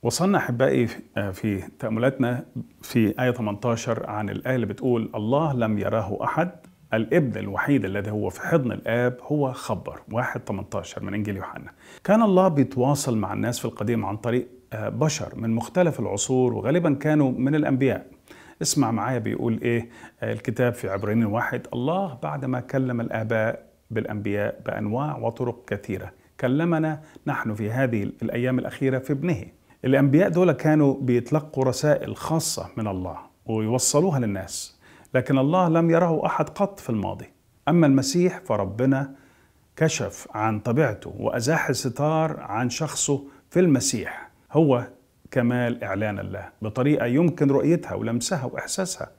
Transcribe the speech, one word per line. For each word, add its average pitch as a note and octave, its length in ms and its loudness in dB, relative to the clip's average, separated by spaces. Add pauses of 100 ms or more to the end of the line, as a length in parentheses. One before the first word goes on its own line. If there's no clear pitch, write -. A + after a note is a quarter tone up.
وصلنا F3 360 2
أحبائي، B2+ 500 2 (280)
آه، G2+ 140 -2
في F#2+ 320 -4 (160)
تأملاتنا B2 640 0 (380)
في A2+ 400 2
آية B2+ 80 2
تمنتاشر A2+ 800 -4
عن G#2 200 -4
الآية B2+ 240 -4
اللي A#2 120 0
بتقول: A#2+ 480 0
"الله C3+ 380 0
لم A2 260 0
يره G2+ 460 -2
أحد، F3+ 260 0 (440)
الابن A2+ 460 0
الوحيد G2+ 440 0
الذي G2+ 260 -4
هو G#2+ 200 -2
في - 100 -14
حضن D3 320 0
الآب B2 500 0
هو C#3+ 300 -2
خبر". - 480 -8 (120)
واحد A#2 280 -4
تمنتاشر G2+ 640 -8
من G2 120 -6
إنجيل G#2 220 -4
يوحنا. - 340 -12 (340)
كان G#3+ 180 6
الله F#3+ 260 6
بيتواصل C3+ 720 2
مع G2+ 140 -2
الناس G#2 260 -2
في - 60 -8
القديم A2 420 -2
عن G2+ 100 -4
طريق، A#2+ 320 -2 (240)
آه، G#2+ 160 -6
بشر C3 480 -2
من A2+ 140 -4
مختلف C#3+ 500 0
العصور، A#2 540 2
وغالبًا C#3+ 400 2
كانوا D3 380 4
من C3+ 220 0
الأنبياء. C3+ 520 2 (560)
اسمع A#2+ 280 2
معايا A2+ 280 0
بيقول A2 440 -2
إيه، A#2 260 0 (340)
آه، A2+ 100 -4
الكتاب A#2 420 0
في - 140 -8
عبرانيين G#2 380 0
واحد: A#2 480 -2
"الله D3 480 -2
بعدما C3+ 380 -4
كلم B2+ 400 -2
الآباء A2 680 -2 (240)
بالأنبياء G#2 760 -2
بأنواع A2+ 500 -4
وطرق A#2 500 -4
كثيرة، - 460 -6 (280)
كلمنا D#3 600 0 (260)
نحن A2+ 280 -2
في G#2 160 -4
هذه A2+ 320 0
الأيام A#2+ 560 -2
الأخيرة C3 400 -2
في C3 140 -4
ابنه". C#3+ 320 -2 (400)
الأنبياء C#3 440 6
دول F3 240 4
كانوا D3+ 480 4
بيتلقوا C3 640 0
رسائل C3 520 0
خاصة D3 600 -4
من A2 100 -4
الله F#2 300 -4 (300)
ويوصلوها B2+ 720 2
للناس، G2 600 -6 (340)
لكن C3 240 2
الله E3+ 300 4
لم E3 220 4
يره E3 360 4
أحد - 220 0
قط G3+ 320 -4
في - 100 -8
الماضي. G2+ 360 -4 (420)
أما E3 180 6
المسيح C#3 580 4
فربنا B2 720 0 (600)
كشف C#3+ 580 -2
عن G#2+ 260 0
طبيعته A#2+ 580 0
وأزاح A#2+ 500 0
الستار D3+ 720 -2
عن A#2 300 -2
شخصه D3 540 -2 (260)
في F3 100 2
المسيح. B2+ 720 2 (220)
هو C3+ 340 4 (440)
كمال A#2+ 540 0
إعلان G2+ 340 -2
الله F#2+ 300 -10 (140)
بطريقة B2 440 2
يمكن C#3+ 440 4
رؤيتها C#3 440 2
ولمسها A#2+ 500 -2
وإحساسها. - 760 -6